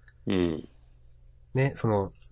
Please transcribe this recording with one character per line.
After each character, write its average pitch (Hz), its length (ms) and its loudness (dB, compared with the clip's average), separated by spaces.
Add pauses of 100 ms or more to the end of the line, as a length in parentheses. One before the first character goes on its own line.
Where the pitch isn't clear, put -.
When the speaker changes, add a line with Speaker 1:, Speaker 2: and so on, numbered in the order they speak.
(260)
Speaker 1:
う 104 80 0
ん。 87 340 0 (840)
Speaker 2:
ね、 135 220 2
そ 117 120 -2
の、 101 240 0 (200)